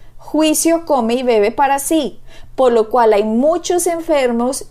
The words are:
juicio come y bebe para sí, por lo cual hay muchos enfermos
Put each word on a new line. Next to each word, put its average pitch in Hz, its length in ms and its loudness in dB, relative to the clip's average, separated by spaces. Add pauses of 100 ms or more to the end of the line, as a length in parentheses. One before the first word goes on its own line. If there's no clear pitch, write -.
(180)
juicio 311 680 0
come 240 300 0
y 262 80 -4
bebe 226 280 2
para 277 280 0
sí, 285 400 -2 (360)
por 262 160 4
lo 220 180 2
cual 233 240 4
hay 208 100 2
muchos 330 640 0
enfermos 269 840 -2